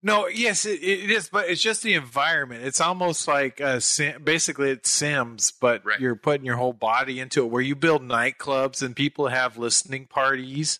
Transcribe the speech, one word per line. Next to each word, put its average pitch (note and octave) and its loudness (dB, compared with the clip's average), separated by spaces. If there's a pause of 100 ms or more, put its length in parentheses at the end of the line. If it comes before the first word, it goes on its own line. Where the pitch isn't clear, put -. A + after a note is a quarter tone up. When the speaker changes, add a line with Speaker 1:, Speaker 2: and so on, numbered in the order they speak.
Speaker 1:
No, G#3 2
yes, G#3 0
it, F#3+ -2
it G3 0
is, G#3 0
but F#3 0
it's F3 0
just A3 0
the G#3+ 2
environment. C3+ -2
It's C3+ -2
almost F3+ 0
like, C#3+ 0
uh, C3 0
Sim-, D3 -2
basically D3 0
it's - -2
Sims, C3 0
but A#2 2
Speaker 2:
Right. G#2+ 0
Speaker 1:
you're B2 0
putting C#3+ 0
your B2 0
whole B2+ 0
body B2 0
into C3 0
it, A#2 0
where B2 0
you C#3 0
build D3+ 4
nightclubs C3 -2
and B2+ -6
people C#3+ 0
have B2 0
listening C3 -2
parties. C3+ -2